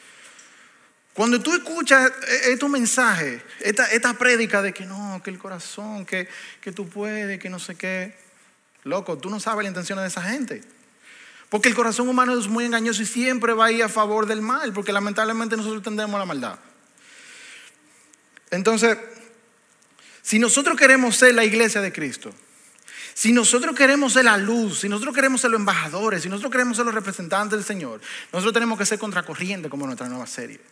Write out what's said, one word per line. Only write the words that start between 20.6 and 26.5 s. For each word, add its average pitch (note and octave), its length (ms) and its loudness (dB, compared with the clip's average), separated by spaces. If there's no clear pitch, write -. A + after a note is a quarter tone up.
queremos C4 380 8
ser B3+ 180 8
la A3+ 120 4
iglesia A3 340 2
de G3 140 -4
Cristo, C3 400 -10
si A3+ 200 2
nosotros B3 420 4
queremos C4+ 380 6
ser B3+ 120 6
la A3 120 6
luz, G#3+ 420 0
si G3+ 100 -4
nosotros G#3+ 240 -4
queremos C4 280 2
ser A#3+ 100 2
los A3+ 80 2
embajadores, F#3 640 -2
si F3+ 60 -6
nosotros G3+ 220 -6